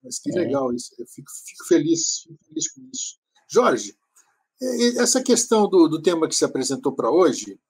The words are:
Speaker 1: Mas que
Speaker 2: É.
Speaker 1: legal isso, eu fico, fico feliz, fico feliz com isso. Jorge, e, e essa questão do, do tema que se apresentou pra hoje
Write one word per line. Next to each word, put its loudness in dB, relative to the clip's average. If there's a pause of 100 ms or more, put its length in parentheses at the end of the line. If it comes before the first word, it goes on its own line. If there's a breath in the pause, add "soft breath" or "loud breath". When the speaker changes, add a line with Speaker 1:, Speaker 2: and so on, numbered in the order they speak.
Speaker 1:
Mas -12
que -8
Speaker 2:
É. -6
Speaker 1:
legal -2
isso, -8
eu -14
fico, -20 (160)
fico -20
feliz, 0
fico -20
feliz -8
com -20 (120)
isso. -12 (320)
Jorge, 0 (680)
e, 0
e -4
essa 2
questão 2
do, 6
do -2
tema 2
que -6
se 2
apresentou -4
pra -2
hoje 2 (100)